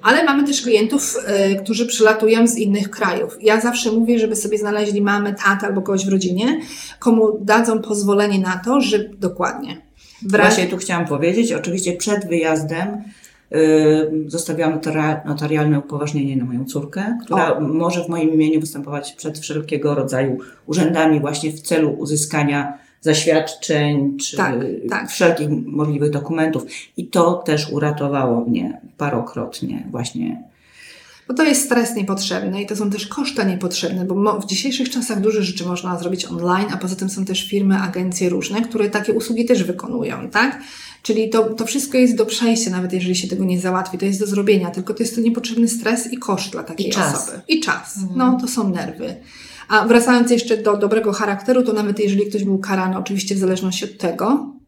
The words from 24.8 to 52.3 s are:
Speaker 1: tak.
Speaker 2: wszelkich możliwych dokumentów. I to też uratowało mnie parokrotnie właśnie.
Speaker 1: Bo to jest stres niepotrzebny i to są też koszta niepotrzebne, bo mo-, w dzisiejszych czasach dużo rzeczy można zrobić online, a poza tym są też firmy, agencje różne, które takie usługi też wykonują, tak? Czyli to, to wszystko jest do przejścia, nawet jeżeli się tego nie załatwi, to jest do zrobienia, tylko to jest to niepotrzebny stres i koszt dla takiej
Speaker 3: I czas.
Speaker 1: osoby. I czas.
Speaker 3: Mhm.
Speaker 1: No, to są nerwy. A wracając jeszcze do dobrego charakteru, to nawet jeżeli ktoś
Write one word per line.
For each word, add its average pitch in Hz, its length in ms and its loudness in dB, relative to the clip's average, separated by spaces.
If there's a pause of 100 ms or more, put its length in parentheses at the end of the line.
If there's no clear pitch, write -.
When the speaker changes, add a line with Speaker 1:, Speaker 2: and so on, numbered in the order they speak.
Speaker 1:
tak. 196 220 -4
Speaker 2:
wszelkich 160 380 2 (160)
możliwych 147 460 0
dokumentów. 156 540 -2 (320)
I - 100 -8
to 175 260 2
też 156 380 -2
uratowało 139 720 -2
mnie - 360 -4 (160)
parokrotnie - 960 -6
właśnie. - 520 -6 (840)
Speaker 1:
Bo 254 60 -6
to 320 100 2
jest 302 220 2
stres 233 300 0
niepotrzebny 196 680 -4
i - 20 -6
to 214 100 -6
są 202 140 -2
też 202 180 -4
koszta 254 360 -4
niepotrzebne, 185 600 -2
bo 185 100 -2
mo-, 202 260 2
w - 40 -8
dzisiejszych 254 440 -2
czasach 226 320 -4
dużo 214 200 2
rzeczy 180 240 -4
można 180 340 -4
zrobić 180 260 -4
online, 180 480 -2
a 196 40 -6
poza 190 180 -6
tym 190 140 -4
są 190 160 -4
też 190 240 -4
firmy, 196 280 2
agencje 185 520 -2
różne, 190 320 -2
które 214 280 0
takie 208 240 -2
usługi 233 320 0
też 233 180 4
wykonują, - 640 -6
tak? 247 300 0 (440)
Czyli 220 260 0
to, 226 140 4 (100)
to 233 120 -4
wszystko 269 320 -2
jest 247 200 6
do 220 80 4
przejścia, 226 460 0
nawet 185 220 -2
jeżeli 180 220 0
się - 120 -2
tego 190 180 -2
nie 180 140 2
załatwi, 185 380 -2
to 196 80 -2
jest 196 140 0
do 208 80 0
zrobienia, 196 440 2
tylko 185 220 -6
to 240 100 -2
jest - 120 -4
to 233 60 0
niepotrzebny 233 460 2
stres - 460 -2
i 247 40 -8
koszt - 340 -4
dla 165 120 -8
takiej 175 240 -6
Speaker 3:
I - 40 -2
czas. 165 320 0
Speaker 1:
osoby. - 240 -10
I 320 120 4
czas. - 380 -4
Speaker 3:
Mhm. 190 200 -4
Speaker 1:
No, 254 240 4
to 247 60 -4
są 208 220 -2
nerwy. 160 460 -6 (540)
A 214 180 4
wracając 240 440 6
jeszcze 233 260 2
do 208 200 2
dobrego 202 360 2
charakteru, 220 500 2
to 226 100 2
nawet 208 260 0
jeżeli 202 260 2
ktoś 202 180 -4